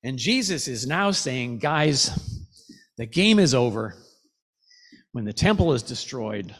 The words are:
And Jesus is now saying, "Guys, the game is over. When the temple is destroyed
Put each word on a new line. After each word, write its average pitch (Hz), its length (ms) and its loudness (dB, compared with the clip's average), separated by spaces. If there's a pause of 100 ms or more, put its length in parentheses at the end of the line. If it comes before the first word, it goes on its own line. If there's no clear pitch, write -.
And 135 120 -6
Jesus 185 520 -2
is 120 180 -6
now 190 240 0
saying, 123 480 -4
"Guys, 151 880 0 (520)
the 117 80 -6
game 202 340 4
is 151 120 6
over. 113 440 0 (1120)
When 117 140 -8
the 107 80 -6
temple 190 400 2
is 117 100 0
destroyed 107 760 -8